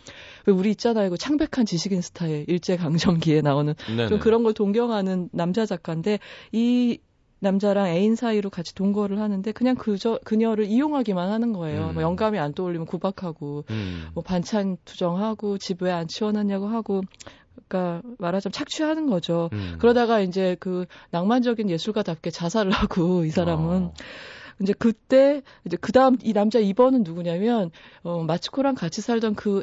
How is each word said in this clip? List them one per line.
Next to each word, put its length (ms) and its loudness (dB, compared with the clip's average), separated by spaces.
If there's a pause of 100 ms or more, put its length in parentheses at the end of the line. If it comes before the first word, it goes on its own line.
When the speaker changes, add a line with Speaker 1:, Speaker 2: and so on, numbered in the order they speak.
(460)
Speaker 1:
왜 60 6
우리 180 4
있잖아요. 400 2
그 80 -4
창백한 480 0
지식인 360 -2
스타일, 440 -4
일제강점기에 960 2
나오는 320 2 (140)
Speaker 2:
네네. 200 0
Speaker 1:
좀 120 2
그런 240 4
걸 100 2
동경하는 800 0
남자 340 0
작가인데 540 -2 (320)
이 460 2 (420)
남자랑 480 2
애인 260 2
사이로 360 -2
같이 260 -10
동거를 420 0
하는데 320 -2
그냥 240 0
그저, 500 -2
그녀를 420 2
이용하기만 680 0
하는 200 0
거예요. 360 -4
Speaker 2:
음. 60 -4
Speaker 1:
뭐 100 -2
영감이 340 0
안 160 -2
떠올리면 320 -4
구박하고 840 -6
Speaker 2:
음. 440 -6
Speaker 1:
뭐 80 -6
반찬 640 -2
투정하고 720 -2
집 240 -6
왜 80 0
안 160 -2
치워놨냐고 640 -2
하고 340 -2 (680)
그러니까 340 -2 (160)
말하자면 340 -2
착취하는 560 -2
거죠. 460 0
Speaker 2:
음. 260 -6
Speaker 1:
그러다가 400 4
이제 400 0
그 240 -4 (260)
낭만적인 600 0
예술가답게 600 -4
자살을 400 0
<laughs> 20 2
하고 520 2
이 60 0
사람은 540 0
Speaker 2:
어. 100 -8 (680)
Speaker 1:
이제 140 0
그때 680 4 (220)
이제 140 -2
그다음 440 6
이 100 0
남자 260 4
이 160 4
번은 280 4
누구냐면, 680 0 (320)
어, 220 -4
마츠코랑 500 0
같이 280 -6
살던 320 0
그 280 -2